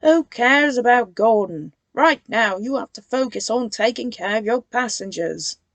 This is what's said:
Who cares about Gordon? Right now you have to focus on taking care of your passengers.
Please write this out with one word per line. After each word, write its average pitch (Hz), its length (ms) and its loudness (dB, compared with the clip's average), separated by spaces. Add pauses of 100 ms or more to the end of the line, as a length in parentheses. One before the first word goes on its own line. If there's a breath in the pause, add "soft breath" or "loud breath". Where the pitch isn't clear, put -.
Who 320 240 4
cares 269 540 2
about 240 360 4
Gordon? 185 600 0 (180)
Right 302 340 2
now 214 300 0
you 240 200 -4
have - 180 -6
to 208 80 -20
focus 247 480 -4
on 240 180 -2
taking 233 420 -4
care 214 280 -4
of 220 80 -4
your 240 160 0
passengers. 175 960 -6 (160)